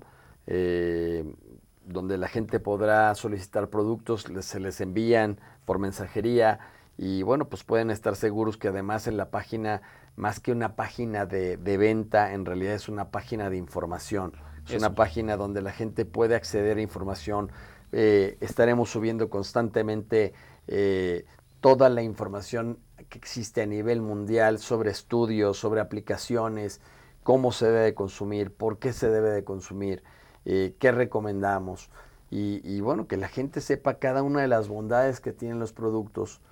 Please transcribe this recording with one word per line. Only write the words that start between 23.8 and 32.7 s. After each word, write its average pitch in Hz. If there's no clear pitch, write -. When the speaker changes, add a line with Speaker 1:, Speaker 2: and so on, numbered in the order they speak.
Speaker 1:
mundial 110
sobre 110
estudios, 110
sobre 110
aplicaciones, 107
cómo 127
se 113
debe 113
de 110
consumir, 101
por 110
qué 123
se 120
debe 110
de 101
consumir, 98
eh, 92
qué 127
recomendamos. 98
Y, 104
y 98